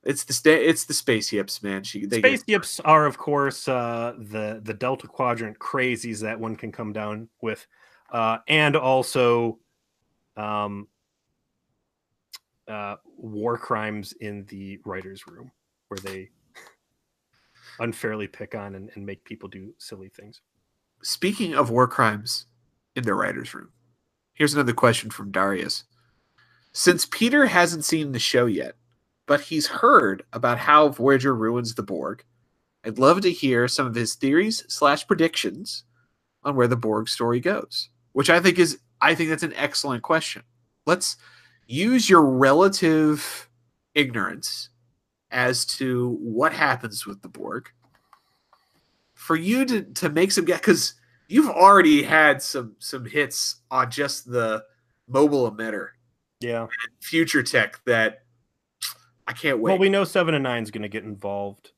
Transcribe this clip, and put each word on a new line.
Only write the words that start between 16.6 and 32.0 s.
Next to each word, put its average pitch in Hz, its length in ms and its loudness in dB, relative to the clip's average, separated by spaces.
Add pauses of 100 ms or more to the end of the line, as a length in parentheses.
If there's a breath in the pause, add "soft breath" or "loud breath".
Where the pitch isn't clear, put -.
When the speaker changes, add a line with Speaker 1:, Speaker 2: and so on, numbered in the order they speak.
Speaker 2:
unfairly 110 480 -6
pick - 280 -16
on 101 200 -12
and, 98 200 -18
and 101 100 -14
make 98 200 -14
people 107 240 -18
do 98 280 -20
silly 95 320 -20
things. 104 320 -20 (640)
Speaker 1:
Speaking 190 520 -4
of 135 140 2
war 120 180 4
crimes 110 600 -2 (500)
in 127 80 -4
the 104 100 0
writers' - 400 -6
room, - 160 -18 (640)
here's 147 220 0
another 131 180 0
question 113 380 0
from 104 200 -14
Darius. 95 540 -2 (880)
Since - 340 2
Peter 262 400 2
hasn't 170 380 2
seen 151 280 -2
the 123 60 -4
show 123 280 2
yet, 76 300 -6 (500)
but 143 160 2
he's 151 240 -4
heard 151 560 4 (100)
about 120 260 0
how 147 300 6
Voyager 135 460 2
ruins 117 400 -2
the 117 80 -6
Borg, 87 420 -8 (580)